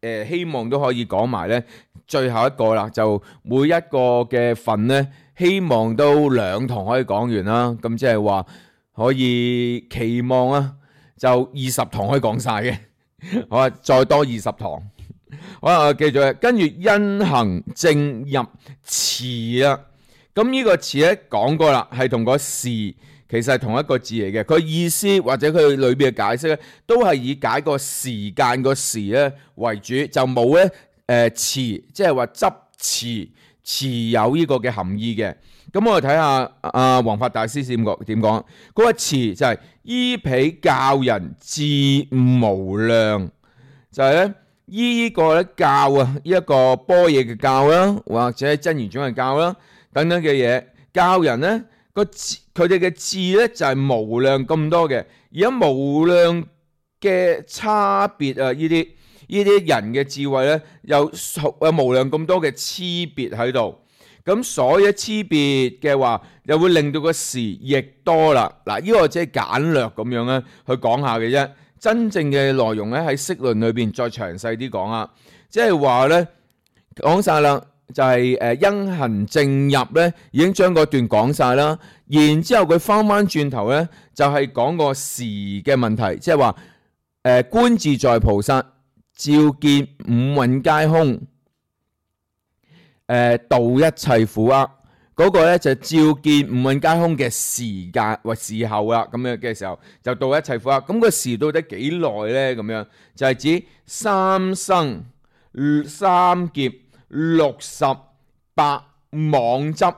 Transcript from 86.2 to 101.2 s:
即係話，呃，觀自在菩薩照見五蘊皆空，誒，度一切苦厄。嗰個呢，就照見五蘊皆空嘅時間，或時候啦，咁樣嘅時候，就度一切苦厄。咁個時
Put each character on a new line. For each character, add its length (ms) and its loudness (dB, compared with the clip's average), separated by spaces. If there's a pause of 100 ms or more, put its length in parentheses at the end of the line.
即 120 -4
係 40 2
話， 180 2 (680)
呃， 220 4
觀 340 2
自 180 0
在 220 2
菩 240 2
薩 200 0 (580)
照 120 0 (280)
見 260 2 (220)
五 320 0
蘊 220 0
皆 260 2
空， 320 2 (1900)
誒， 320 2 (120)
度 280 2
一 160 4
切 300 2
苦 220 -2
厄。 240 2 (440)
嗰 160 4
個 140 4
呢， 140 4
就 160 2
照 240 -2 (240)
見 260 2
五 180 -2
蘊 140 0
皆 80 0 (100)
空 200 2
嘅 100 -2
時 600 -8
間， 320 -2
或 120 -4
時 320 -6
候 240 -2
啦， 220 0
咁 80 -6
樣 160 -4
嘅 160 -8
時 140 -12
候， 120 -10 (240)
就 120 -4
度 200 -2
一 60 0
切 180 -6
苦 120 -4
厄。 100 2
咁 180 -4
個 120 4
時 260 -4